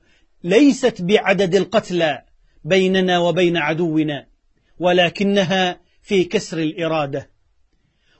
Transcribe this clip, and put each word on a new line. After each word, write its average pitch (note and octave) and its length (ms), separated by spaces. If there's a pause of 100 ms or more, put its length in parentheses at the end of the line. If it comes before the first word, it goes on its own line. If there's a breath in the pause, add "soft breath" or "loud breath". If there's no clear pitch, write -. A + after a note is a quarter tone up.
(440)
ليست A3+ 580
بعدد F#3+ 520
القتلى F3 680 (420)
بيننا F#3 540
وبين F3 380
عدونا، D#3 720 (520)
ولكنها F3+ 1040 (220)
في F#3 220
كسر F3 340
الإرادة. D#3 720 (880)